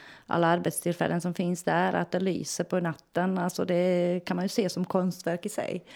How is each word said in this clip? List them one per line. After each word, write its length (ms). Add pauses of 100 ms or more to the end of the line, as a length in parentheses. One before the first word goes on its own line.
(280)
Alla 200
arbetstillfällen 720
som 120
finns 300
där, 300
att 180
det 80
lyser 440
på 160
natten, 580
alltså 280
det 600
kan 100
man 100
ju 40
se 200
som 160
konstverk 600
i 40
sig. 360 (100)